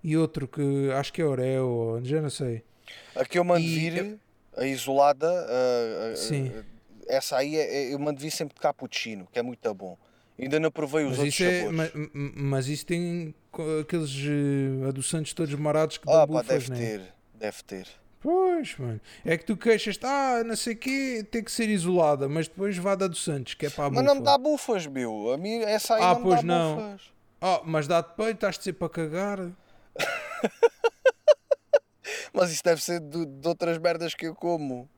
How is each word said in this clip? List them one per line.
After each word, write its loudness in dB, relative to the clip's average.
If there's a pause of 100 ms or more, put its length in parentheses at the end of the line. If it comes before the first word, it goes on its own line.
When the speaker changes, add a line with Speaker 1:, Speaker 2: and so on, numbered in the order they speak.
Speaker 1:
e 0
outro 0
que 0
acho -2
que -2
é 2
Oreo, 0
já 0
não -2
sei. -6 (520)
Speaker 2:
A 0
que 0
eu 4
mando 6
Speaker 1:
E 0
Speaker 2:
vir, 0
Speaker 1:
eu -6 (380)
Speaker 2:
a -2
isolada, 4
a, 0
a, -8
Speaker 1:
Sim. -2 (580)
Speaker 2:
a, 0
essa 0
aí 0
é, 0
é, -4
eu -4
mando -2
vir -6
sempre -6
de -20
cappuccino, -4
que -2
é 0
muito -4
bom. -12 (420)
Ainda 0
não 2
provei -2
os 0
Speaker 1:
Mas -2
Speaker 2:
outros 2
Speaker 1:
isso 2
é, 2
Speaker 2:
sabores. -2
Speaker 1:
ma-, -2
m-, -8
m-, -6
mas 0
isso -6
tem -4 (180)
co-, -2
aqueles, -2 (160)
eh, 0
adoçantes -4
todos -4
marados 0
que -12
dão 4
Speaker 2:
Ah, 10
pá, 0
Speaker 1:
bufas, -8 (220)
Speaker 2:
deve -8
Speaker 1:
né? -4
Speaker 2:
ter, -4 (220)
deve -6
ter. -10 (320)
Speaker 1:
Pois, 0
mano. -6 (240)
É 2
que -10
tu -2
queixas-te, 0
"Ah, 0
não -4
sei -4
o -8
quê, -4
tem -4
que -10
ser 0
isolada", 4
mas -2
depois -4
vá 0
de 0
adoçantes, -4
que -6
é -4
para -4
a 0
Speaker 2:
Mas 2
não 8
me 2
Speaker 1:
bufa. 2
Speaker 2:
dá 6
bufas, 0
meu. -2
A -2
mim, -4
essa 2
aí 4
Speaker 1:
Ah, 8
Speaker 2:
não 0
me -6
Speaker 1:
pois 6
Speaker 2:
dá 4
Speaker 1:
não. 2
Speaker 2:
bufas. -10 (380)
Speaker 1:
Ah, 2
mas -2
dá-te 0
peito, 0
estás-te -4
sempre -6
a -4
cagar. -4 (560)
Speaker 2:
<laughs> 0 (1600)
Mas 2
isso -6
deve 4
ser -2
de, -6
de -6
outras 0
merdas 0
que -8
eu -6
como. -4